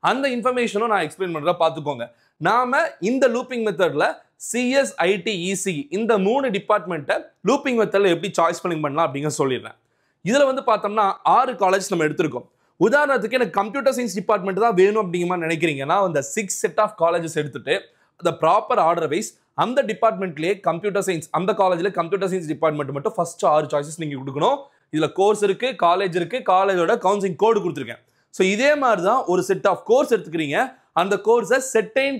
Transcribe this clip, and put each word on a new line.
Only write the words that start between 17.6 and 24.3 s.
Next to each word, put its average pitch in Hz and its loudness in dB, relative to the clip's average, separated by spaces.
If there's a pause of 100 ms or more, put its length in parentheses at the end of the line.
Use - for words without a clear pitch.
the 165 0 (100)
proper 220 4 (120)
order 170 0
wise 214 -4 (340)
அந்த 247 0 (100)
டிபார்ட்மெண்ட்லயே 185 -2 (160)
கம்ப்யூட்டர் 180 -2
சயின்ஸ், 165 -4 (100)
அந்த 190 0 (100)
காலேஜ்ல 185 2
கம்ப்யூட்டர் 175 -2
சயின்ஸ் 180 -4
டிபார்ட்மெண்ட் 147 -2
மட்டும் 139 -4
ஃபர்ஸ்ட் 170 -4 (100)
ஆறு 156 2
சாய்ஸஸ் 147 -4
நீங்க 147 -6
கொடுக்கணும். 147 0 (360)